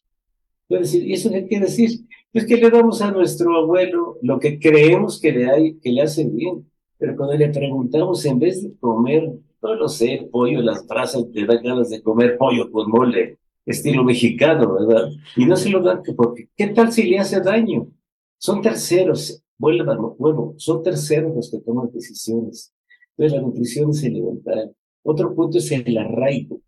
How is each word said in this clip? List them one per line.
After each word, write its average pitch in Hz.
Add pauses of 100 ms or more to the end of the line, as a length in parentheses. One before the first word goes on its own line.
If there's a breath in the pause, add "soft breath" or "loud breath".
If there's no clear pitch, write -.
(680)
Puede 180
decir, 175
"¿Y 190
eso 190
qué 185
quiere 202
decir?". 226 (300 soft breath)
Pues 220
que 233
le 233
damos 226
a 202
nuestro 170
abuelo 175
lo 127
que -
creemos 160
que 147
le 123
hay, 156
que 123
le 123
hace 139
bien. 151 (320)
Pero 139
cuando 143
le 147
preguntamos, 143
en 127
vez 175
de 104
comer, 127 (320)
no 110
lo 113
sé, -
pollo, 120
las 110
brasas, 123
te 104
dan 117
ganas 123
de 110
comer 120
pollo 123
con 107
mole, 113 (280)
estilo 131
mexicano, 123
¿verdad? 110 (260 loud breath)
Y 127
no 175
se 202
lo 185
dan 185
que 156
porque, -
¿qué 208
tal 226
si 226
le 185
hace 196
daño? 190 (480)
Son -
terceros, - (140)
vuelvo, 127
vuelvo, 135
son -
terceros 151
los 117
que 110
toman 120
decisiones. - (440 soft breath)
Entonces, 147
la 127
nutrición 123
es 147
elemental. 104 (320)
Otro 156
punto 165
es -
el 120
arraigo. 110